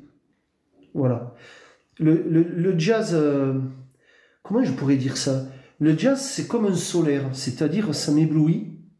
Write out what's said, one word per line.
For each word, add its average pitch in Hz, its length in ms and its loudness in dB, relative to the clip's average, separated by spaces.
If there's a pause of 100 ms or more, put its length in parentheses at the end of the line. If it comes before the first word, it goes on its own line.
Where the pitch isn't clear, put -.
(920)
Voilà. 123 400 -2 (640)
Le, 160 320 4
le, 165 140 4
le 175 340 0
jazz... 190 380 0
Euh, 143 400 2 (880)
comment 240 200 0
je 156 80 0
pourrais 135 260 0
dire 127 200 -2
ça ? 131 300 -2 (320)
Le 156 180 4
jazz, 262 240 0
c'est - 260 -8
comme 226 200 0
un 185 80 2
solaire, 151 480 0 (100)
c'est-à-dire 156 600 -2
ça - 160 -4
m'éblouit. 156 640 2 (240)